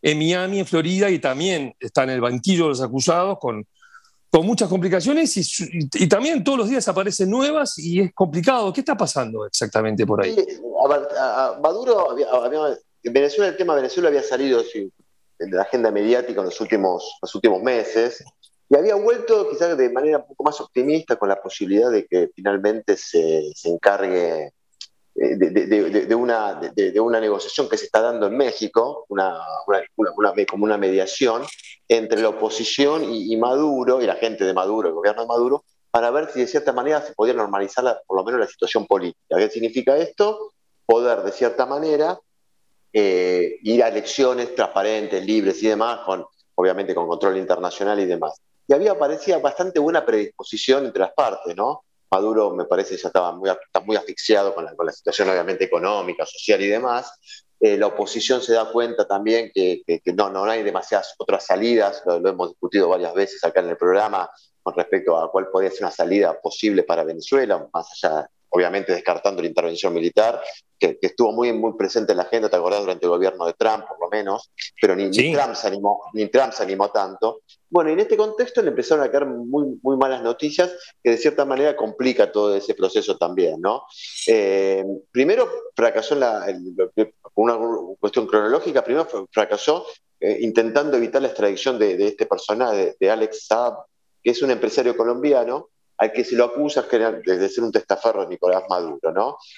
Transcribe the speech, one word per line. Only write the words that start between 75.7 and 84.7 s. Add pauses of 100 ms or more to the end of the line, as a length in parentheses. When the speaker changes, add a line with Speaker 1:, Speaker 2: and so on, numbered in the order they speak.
Speaker 2:
ni
Trump
se
animó
tanto. (300)
Bueno,
y
en
este
contexto
le
empezaron
a
caer
muy,
muy
malas
noticias, (320)
que
de
cierta
manera
complica
todo
ese
proceso
también,
¿no? (420)
Eh, (260)